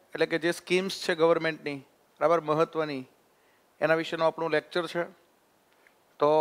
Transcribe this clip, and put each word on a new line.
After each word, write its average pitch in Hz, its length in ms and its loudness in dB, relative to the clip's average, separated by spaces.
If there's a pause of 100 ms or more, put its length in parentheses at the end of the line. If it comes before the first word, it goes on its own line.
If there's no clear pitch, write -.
(140)
એટલે 160 120 0
કે 160 140 -2
જે 170 120 0
સ્કીમ્સ 185 500 -2
છે 180 140 -2
ગવર્મેન્ટની, 156 640 0 (380)
બરાબર, 165 220 2
મહત્વની, 151 640 -2 (760)
એના 160 200 2
વિશેનો 165 240 -4
આપણો 160 280 -2
લેક્ચર 156 340 -2
છે. 170 220 -4 (1080)
તો 147 220 4